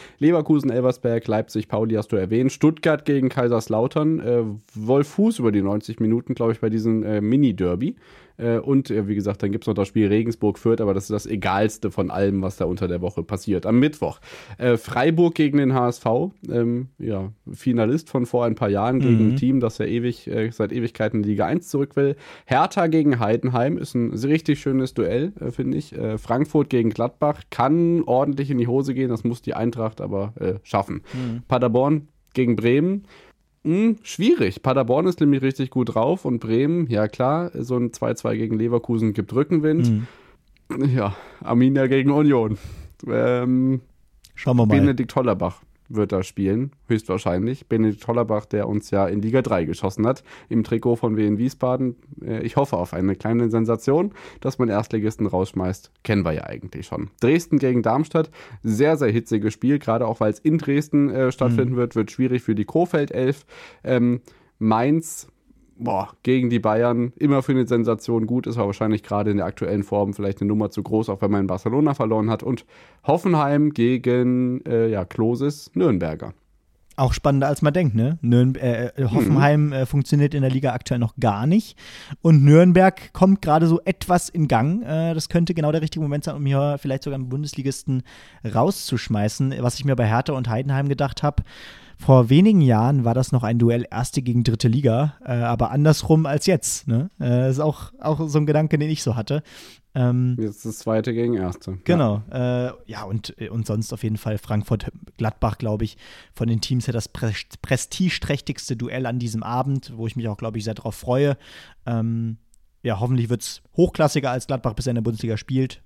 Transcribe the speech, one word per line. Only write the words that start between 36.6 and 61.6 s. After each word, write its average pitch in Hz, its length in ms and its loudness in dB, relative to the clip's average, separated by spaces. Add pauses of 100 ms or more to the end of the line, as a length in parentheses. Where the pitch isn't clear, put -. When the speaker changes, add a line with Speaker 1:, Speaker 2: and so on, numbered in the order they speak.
Speaker 1:
ja 107 180 2
klar, 156 460 -2
so 123 240 -4
ein 120 160 -4
zwei 117 180 -4
zwei 113 240 -4
gegen 110 220 -2
Leverkusen 117 560 0
gibt 101 200 -6
Rückenwind. 151 560 2
Speaker 2:
Mhm. - 1040 -4
Speaker 1:
Ja, 101 220 -2 (260)
Arminia 131 440 4
gegen 135 240 2
Union. 135 480 2 (520)
Ähm, 123 720 0 (540)
Speaker 2:
Schauen 123 240 0
wir 117 80 6
mal. 104 120 6
Speaker 1:
Benedikt 127 380 2
Hollerbach 98 460 0 (280)
wird 107 220 0
da 92 100 0
spielen, 104 500 -2 (160)
höchstwahrscheinlich. 101 800 -2
Benedikt 110 400 0
Hollerbach, 117 380 -2
der 107 220 -4
uns 104 220 -4
ja 98 160 2
in 101 140 -2
Liga 117 220 2
drei 98 240 0
geschossen 98 400 -2
hat, 135 180 -2 (240)
im 113 160 0
Trikot 120 320 0
von 107 220 -2
Wien 104 180 2
Wiesbaden. 127 600 -2 (280)
Äh, 113 160 -6
ich - 160 -4
hoffe 139 220 0
auf 87 160 -4
eine 92 200 0
kleine 117 360 0
Sensation, 117 640 0 (280)
dass - 180 -6
man 120 120 0
Erstligisten 107 560 -2
rausschmeißt, 92 640 -4 (100)
kennen 104 220 0
wir 80 80 -2
ja - 140 -6
eigentlich - 400 -14
schon. - 240 -8 (100)
Dresden 151 380 2
gegen 127 240 0
Darmstadt, 147 480 -2 (320)
sehr, 131 340 2
sehr 127 160 2
hitziges 110 400 -2
Spiel, 139 260 0
gerade 117 280 -2
auch, 113 140 -4
weil's 107 180 0
in 156 180 2
Dresden, 147 540 0
äh, 127 200 0
stattfinden 123 440 0